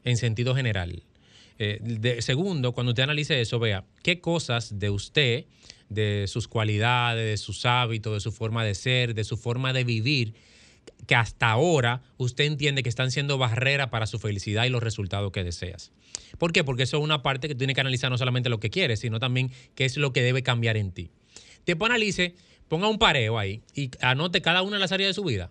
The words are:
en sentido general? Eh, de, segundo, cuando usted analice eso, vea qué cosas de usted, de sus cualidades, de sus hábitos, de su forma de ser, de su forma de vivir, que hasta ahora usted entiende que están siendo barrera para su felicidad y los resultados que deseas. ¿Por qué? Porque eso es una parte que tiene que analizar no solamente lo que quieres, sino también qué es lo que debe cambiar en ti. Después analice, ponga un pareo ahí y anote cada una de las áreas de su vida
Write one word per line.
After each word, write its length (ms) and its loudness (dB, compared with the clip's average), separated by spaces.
en 140 2
sentido 360 0
general? 500 -2
Eh, 220 -2
de, 400 -2
segundo, 520 0
cuando 180 -2
usted 120 2
analice 380 0
eso, 160 -2
vea 280 0
qué 160 0
cosas 600 -2
de 100 0
usted, 560 0
de 380 0
sus 200 -4
cualidades, 760 0
de 120 -2
sus 280 -8
hábitos, 500 0
de 40 -2
su 120 -4
forma 340 -2
de 100 0
ser, 380 0
de 100 -2
su 140 -4
forma 340 -2
de 120 0
vivir, 500 0
que 80 4
hasta 360 2
ahora 500 4
usted 280 0
entiende 380 0
que 60 -2
están 220 -2
siendo 260 -2
barrera 520 0
para 180 -2
su 120 -6
felicidad 460 -2
y 40 2
los 140 0
resultados 480 -4
que 120 -4
deseas. 480 -8
¿Por 140 0
qué? 120 4
Porque 200 0
eso 140 0
es 60 2
una 180 0
parte 260 -2
que 80 -4
tiene 180 -2
que 80 0
analizar 300 0
no 60 0
solamente 320 0
lo 100 0
que 100 -2
quieres, 300 0
sino 200 -4
también 320 0
qué 120 0
es 120 -2
lo 140 2
que 100 2
debe 220 2
cambiar 320 2
en 160 -2
ti. 200 -12
Después 240 2
analice, 460 2
ponga 200 0
un 120 2
pareo 400 4
ahí 220 -4
y 180 -4
anote 400 2
cada 200 4
una 140 -2
de 60 0
las 100 0
áreas 180 0
de 40 -2
su 100 -4
vida 280 -2